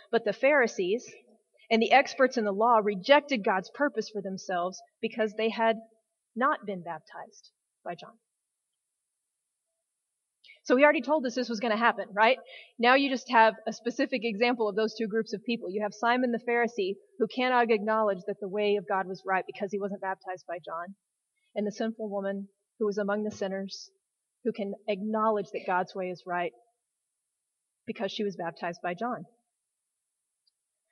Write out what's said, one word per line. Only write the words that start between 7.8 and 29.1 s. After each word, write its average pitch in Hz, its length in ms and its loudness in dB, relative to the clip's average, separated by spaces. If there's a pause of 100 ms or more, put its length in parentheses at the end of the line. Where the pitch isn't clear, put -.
by 175 100 -8
John." - 240 -20 (2500)
So 254 140 2
he 277 80 6
already 294 180 6
told 269 240 0
us 233 80 -4
this 240 160 -2
was 233 100 -4
gonna 226 160 0
happen, 220 360 2
right? 226 260 4 (400)
Now 247 160 6
you 277 160 2
just 247 180 -4
have 226 280 6 (100)
a 233 80 -4
specific 240 500 -2
example 233 440 0
of 190 80 -2
those 220 180 0
two 226 140 -4
groups 220 260 -2
of 196 100 -8
people. 233 240 -4
You 202 140 -4
have 208 100 -4
Simon 247 380 0
the 233 80 0
Pharisee, 233 580 -2 (220)
who 220 80 2
cannot 247 440 2
acknowledge 214 560 2
that 202 140 -6
the 202 80 -6
way 208 280 2
of 190 120 -4
God 190 180 0
was 185 200 -10
right 190 180 0
because 202 260 -8
he 202 100 -4
wasn't 196 200 -6
baptized 190 460 -8
by 185 140 -8
John, 175 340 -10 (600)
and 208 120 -2
the 208 60 -4
sinful 220 360 -4
woman 196 400 -4 (300)
who 220 80 0
was 202 120 -2
among 208 240 0
the 214 80 -4
sinners, 196 600 -8 (540)
who 220 80 -2
can 202 220 -6 (140)
acknowledge 214 600 0
that - 160 -10
God's 185 280 0
way 185 160 -4
is 175 160 -12
right 175 260 -4 (1300)
because - 240 -6
she 214 140 -4
was 196 100 -4
baptized 170 480 -8
by 180 120 -4
John. 208 300 -6 (1700)